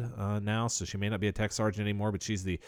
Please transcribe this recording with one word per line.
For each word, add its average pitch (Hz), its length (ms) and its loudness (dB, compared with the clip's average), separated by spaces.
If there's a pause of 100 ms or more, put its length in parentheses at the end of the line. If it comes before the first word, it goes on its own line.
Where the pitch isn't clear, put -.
(160)
uh, 104 220 0
now, 110 300 0
so - 160 -2
she - 120 -4
may 101 120 0
not 107 100 0
be 101 80 2
a 101 60 2
tech 107 180 0
sergeant 107 320 0
anymore, 104 300 2
but 98 100 -2
she's 101 220 0
the, 90 220 0